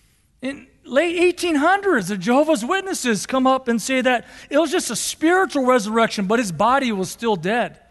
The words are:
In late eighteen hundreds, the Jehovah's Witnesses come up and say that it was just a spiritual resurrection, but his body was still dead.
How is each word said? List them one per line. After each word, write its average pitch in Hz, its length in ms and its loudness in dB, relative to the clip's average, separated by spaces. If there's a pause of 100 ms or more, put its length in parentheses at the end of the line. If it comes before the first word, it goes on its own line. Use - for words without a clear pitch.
(420)
In 269 240 -10 (160)
late 330 340 0
eighteen 349 380 0
hundreds, 330 540 2
the 202 100 -4
Jehovah's 240 460 2
Witnesses 330 640 -2
come 262 200 0
up 262 220 0
and 233 120 0
say 262 200 -2
that 247 260 0 (240)
it 285 80 2
was 302 140 2
just 339 180 -2
a 226 60 -4
spiritual 330 680 0
resurrection, 220 640 0
but 226 140 2
his 208 100 -4
body 240 400 0
was 190 220 -4
still 226 240 -2
dead. 190 420 -4 (120)